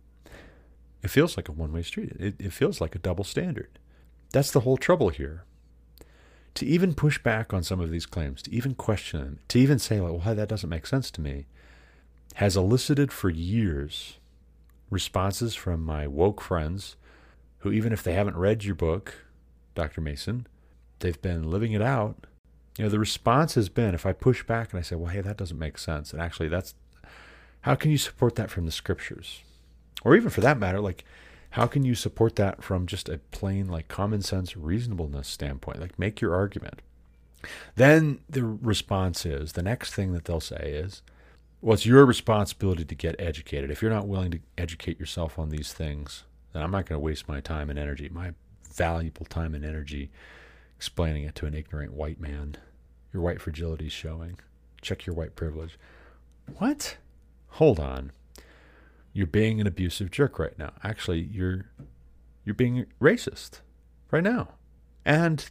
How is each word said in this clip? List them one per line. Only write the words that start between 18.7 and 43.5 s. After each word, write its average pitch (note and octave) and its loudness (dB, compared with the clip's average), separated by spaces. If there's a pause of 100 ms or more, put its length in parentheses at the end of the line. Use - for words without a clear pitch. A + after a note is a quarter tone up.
book, D#2+ -2 (500)
Doctor E2 -4
Mason, G#2+ -6 (520)
they've F2 -4
been E2 -2
living G#2+ 0
it G#2 0
out. A2 0 (500)
You A2 -2
know, G#2 2
the G#2+ 2
response A#2+ 2
has G#2 2
been, G#2+ 2
if - -4
I F#2+ 2
push - 2
back A2+ -4
and F#2+ -6
I E2+ -4
say, F2 -6
"Well, E2+ -4
hey, G2 -4
that G2+ -6
doesn't F2 -6
make D#2 -6
sense," D2+ -6
and D2+ -8
actually E2 -4
that's, F2 -4 (880)
how C#3 4
can D3+ 2
you D3 4
support - 2
that G2+ -2
from E2+ -4
the D#2+ -4
scriptures? - -6 (640)
Or B2 10
even A#3 6
for - 2
that C#3 6
matter, F#2+ 0
like, G2 -4 (460)
how A#2 2
can C#3 2
you B2 2
support - 2
that G2 0
from F#2 -2
just - -8
a D#2+ -6 (120)
plain, G2 -2
like, E2 -6
common G2+ -2
sense F#2 -4
reasonableness E2 -4
standpoint? C#2+ -6
Like, F2 -8
make G2 -2
your F2 2
argument. - -2 (960)
Then D3 8
the C3+ -2
response G2+ 0
is, D2+ -4
the F2 -2
next G#2+ -2
thing F#2+ -2
that E2 -4
they'll E2 -2
say D2+ -8
is, E2+ -6 (580)
"Well, A2 4
it's - 2
your C3 12
responsibility G2+ 2
to D#2+ -10
get - -4
educated. D2+ -6